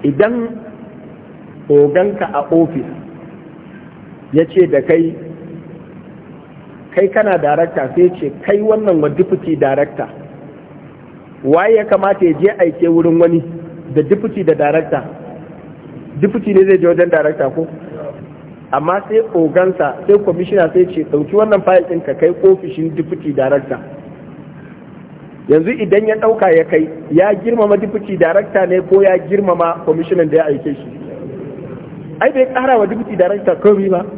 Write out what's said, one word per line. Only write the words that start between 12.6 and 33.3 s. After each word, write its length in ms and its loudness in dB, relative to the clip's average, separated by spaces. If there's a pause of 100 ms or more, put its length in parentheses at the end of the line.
wurin 320 2
wani 240 4 (500)
da 80 2
deputy 420 -2
da 100 2
director? 500 0 (1160)
Deputy 340 -2
ne 120 6
zai 120 4
je 100 2
wajen 220 4
director 420 0
ko? 160 -4 (1040)
Amma 360 -2
sai 140 2 (120)
ogansa, 600 2 (120)
sai 160 6
commissioner 500 0
sai 200 6
ce, 180 -4
"Ɗauki 240 -2
wannan 280 4
file 260 4
ɗin 160 -4
ka 80 -4
kai 200 2 (100)
ofishin 520 2
deputy 380 -6
director." 460 -2 (1700)
Yanzu 220 4
idan 360 0
ya 80 0
ɗauka 400 2
ya 80 4
kai, 240 0 (240)
ya 240 4
girmama 420 2
deputy 380 -6
director 520 2
ne 140 2
ko 200 4
ya 160 4 (100)
girmama 580 0
commissioner 400 0
da 120 0
ya 80 4
aike 280 -2
shi? 140 -12 (1300)
Ai 100 2
bai 220 2
ƙara 260 2
wa 60 2
deputy 320 -6
director 400 0